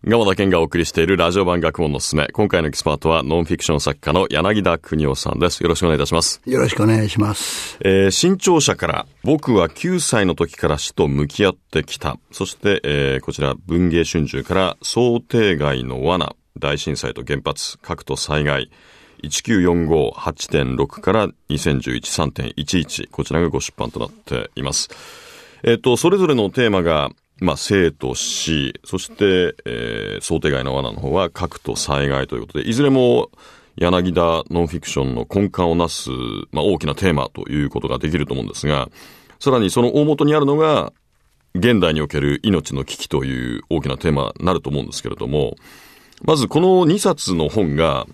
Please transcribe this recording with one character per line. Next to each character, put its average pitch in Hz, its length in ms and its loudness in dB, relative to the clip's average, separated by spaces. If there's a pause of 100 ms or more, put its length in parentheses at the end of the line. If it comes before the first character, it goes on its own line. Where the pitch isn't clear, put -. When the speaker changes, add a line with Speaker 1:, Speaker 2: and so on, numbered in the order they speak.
Speaker 1:
鎌 113 180 4
田 95 80 4
健 98 160 2
が 87 120 4
お - 20 4
送 80 140 -2
り 82 80 2
し - 80 -8
て 85 100 2
い 82 40 2
る 95 100 2
ラ 85 120 2
ジ 92 120 2
オ 92 40 2
版 87 140 0
学 82 220 0
問 76 100 0
の 69 80 -2
す - 100 -6
す - 60 -2
め。 76 160 2
今 104 160 0
回 87 140 2
の 78 80 0
エ - 20 -8
キ - 60 -8
ス - 80 -4
パ 76 80 2
ー 71 40 -2
ト 80 120 0
は、 80 120 2
ノ 76 180 0
ン 82 60 0
フ 87 100 -2
ィ - 20 -8
ク - 80 -8
シ - 60 0
ョ 78 40 4
ン 73 60 2
作 71 180 -2
家 76 140 -2
の 92 160 4
柳 98 340 2
田 85 160 2
邦 78 260 -2
男 69 100 0
さ 69 160 -6
ん - 80 -4
で 85 100 2
す。 - 120 -6
よ 85 60 0
ろ 85 80 4
し - 60 -4
く - 20 -2
お 90 40 4
願 78 100 4
い - 20 0
い - 0 -
た 71 60 0
し - 80 -2
ま 82 80 2
す。 - 240 -2
Speaker 2:
よ 131 140 0
ろ 127 100 2
し - 40 -4
く - 80 -2
お 104 40 2
願 110 200 4
い 98 40 -2
し 107 100 -4
ま 104 140 2
す。 - 480 -8
Speaker 1:
え 98 260 4
ー、 95 40 2
新 185 280 2
潮 170 220 4
社 101 160 0
か 85 100 -4
ら、 - 180 -4 (200)
僕 143 300 2
は 87 120 4
九 180 320 -2
歳 113 260 0
の 85 100 2
時 82 200 -2
か 82 140 -2
ら 76 80 0
死 - 180 -8
と 82 140 2
向 71 180 0
き - 180 0
合 92 40 6
っ - 40 -4
て - 300 -4
き - 140 -10
た。 - 200 -6 (140)
そ - 140 -6
し - 100 -12
て、 101 300 0
え 71 320 0
ー、 - 20 -2
こ - 140 -8
ち 69 80 -6
ら、 69 140 0 (120)
文 85 220 2
藝 82 160 4
春 78 180 0
秋 69 220 -6
か 90 80 -4
ら、 92 280 0
想 120 380 0
定 107 380 2
外 69 260 -2
の 64 220 -6
罠、 82 280 0 (240)
大 71 200 -2
震 73 180 -4
災 - 180 -6
と 58 140 -12
原 71 160 -4
発、 - 360 -6
核 - 240 -10
と - 120 -6
災 76 300 -2
害、 69 260 -2 (500)
一 73 200 -6
九 110 200 2
四 87 240 2
五 76 260 2
八 - 360 -8
点 65 300 0
六 69 240 -4
か 90 100 0
ら 104 160 2 (220)
二 73 100 -2
千 71 220 0
十 64 120 -4
一 60 140 -6
三 73 240 -2
点 62 240 -8
一 73 240 -2
一、 - 320 -8
こ 76 140 -6
ち - 80 -6
ら 80 80 2
が 85 80 2
ご 71 100 -2
出 - 180 -10
版 58 140 -6
と - 80 -10
な 57 60 -6
っ - 40 -10
て - 460 -10
い 65 80 -8
ま 69 80 -4
す。 - 180 -4 (720)
え 117 120 4
っ 113 40 2
と、 120 200 2
そ 170 120 2
れ 196 80 4
ぞ 185 100 4
れ 147 80 4
の 104 140 2
テ 120 180 0
ー - 40 4
マ 95 120 2
が、 78 260 2 (320)
ま 87 120 2
あ、 69 40 -6
生 92 340 2
と 64 240 -6
死、 - 680 -4
そ - 140 -8
し - 140 -10
て、 92 440 2 (100)
え 55 540 -8
ー、 - 20 -16
想 82 180 -2
定 76 120 2
外 65 120 0
の 65 120 -4
罠 67 160 -2
の - 80 -12
方 67 140 -4
は 90 160 0
核 - 300 -8
と - 160 -6
災 71 340 -2
害 67 180 -2
と - 80 -8
い 60 40 -6
う - 20 -10
こ 57 120 -12
と 76 60 -4
で、 - 80 -4
い 113 60 -2
ず 131 100 0
れ 143 60 4
も 123 400 4 (480)
柳 90 360 2
田 82 360 2
ノ 85 140 2
ン 82 40 0
フ 76 100 -6
ィ 73 40 -6
ク - 80 -12
シ - 100 -2
ョ 67 60 0
ン 64 100 -2
の 58 140 -4
根 101 140 2
幹 92 200 -2
を 82 120 2
な 85 120 2
す、 - 220 -8 (420)
ま 73 100 -2
あ、 - 20 0
大 90 160 2
き 76 80 -4
な 71 80 -2
テ 98 120 0
ー 85 60 4
マ 69 160 -2
と - 200 -12
い 73 140 0
う 69 60 -2
こ - 100 -6
と 73 80 -6
が 65 100 -4
で 76 140 -2
き 85 60 0
る 73 80 0
と 69 80 -6
思 65 100 -4
う - 20 -6
ん 50 40 -10
で 50 60 -12
す - 120 -4
が、 71 220 0 (500)
さ 139 120 2
ら 127 80 4
に 98 100 2
そ 123 120 2
の 120 140 2
大 147 100 4
元 147 200 2
に 151 100 4
あ 156 40 4
る 147 60 2
の 139 120 2
が、 151 340 2 (640)
現 104 260 4
代 82 120 4
に 78 80 0
お 76 60 -2
け 73 120 -2
る 71 240 2
命 85 320 0
の 67 80 -2
危 - 140 -10
機 - 100 -10
と 69 160 -2
い 62 340 -4
う - 120 -10
大 80 120 0
き 71 80 -4
な 65 80 -4
テ 85 120 -2
ー - 20 2
マ 69 260 0
に - 80 -6
な 92 80 2
る 80 80 -2
と 69 80 -6
思 71 120 -2
う - 20 -6
ん - 40 -10
で - 60 -14
す - 80 -10
け 58 80 -8
れ - 60 -8
ど 55 120 -8
も、 69 280 0 (680)
ま 160 120 2
ず 127 120 0
こ 151 120 0
の 185 260 4
二 180 140 4
冊 170 340 -2
の 80 140 0
本 80 280 0
が 73 380 0